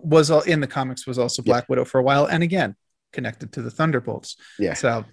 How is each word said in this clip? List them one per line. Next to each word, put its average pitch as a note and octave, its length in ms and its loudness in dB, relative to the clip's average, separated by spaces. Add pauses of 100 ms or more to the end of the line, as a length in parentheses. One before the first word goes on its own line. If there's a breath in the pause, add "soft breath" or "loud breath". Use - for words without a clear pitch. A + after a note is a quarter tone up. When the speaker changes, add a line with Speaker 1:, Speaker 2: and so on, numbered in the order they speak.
Speaker 1:
was D#3 280 4
al-, D3+ 100 6
in D#3 200 0
the C#3 60 -4
comics, C3 400 -6
was B2+ 120 -6
also A#2 260 -2
Speaker 2:
Yeah. A2 80 4
Speaker 1:
Black A#2+ 160 0
Widow B2+ 160 0
for - 140 0
a C3 40 4
while, C#3 240 4
and E3 160 0
again, E3 340 -2 (360)
connected A#2 400 -10
to B2 100 -10
the A#2 80 -8
Thunderbolts. - 680 -4 (220 loud breath)
Speaker 2:
Yeah. F2 160 -2
Speaker 1:
So, A2+ 380 -2